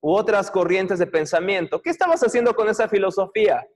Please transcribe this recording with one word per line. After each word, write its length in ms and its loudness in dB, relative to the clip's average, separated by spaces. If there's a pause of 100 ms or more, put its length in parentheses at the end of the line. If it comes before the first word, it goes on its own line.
u 120 0
otras 380 0
corrientes 480 0
de 80 0
pensamiento, 720 -2
¿qué 80 -6
estabas 320 0
haciendo 320 2
con 140 0
esa 220 0
filosofía 760 0 (100)